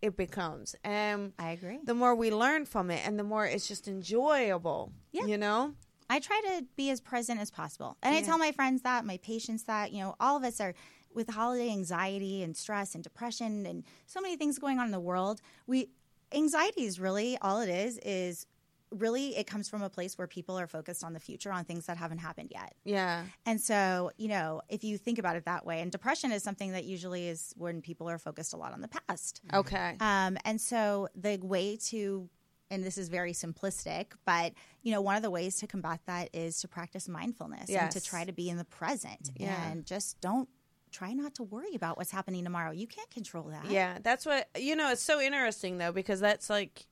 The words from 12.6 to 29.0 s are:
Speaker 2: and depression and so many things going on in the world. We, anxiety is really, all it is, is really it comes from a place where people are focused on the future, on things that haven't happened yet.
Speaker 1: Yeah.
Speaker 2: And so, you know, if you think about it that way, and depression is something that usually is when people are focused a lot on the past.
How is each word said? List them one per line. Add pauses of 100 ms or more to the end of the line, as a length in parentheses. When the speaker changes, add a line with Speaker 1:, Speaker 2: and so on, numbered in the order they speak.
Speaker 2:
and
depression
and (220)
so
many
things
going
on
in
the
world. (260)
We, (440)
anxiety
is
really,
all
it
is,
is (440)
really
it
comes
from
a
place
where
people
are
focused
on
the
future,
on
things
that
haven't
happened
yet. (100)
Speaker 1:
Yeah. (220)
Speaker 2:
And
so,
you
know,
if
you
think
about
it
that
way,
and
depression
is
something
that
usually
is
when
people
are
focused
a
lot
on
the
past. (140)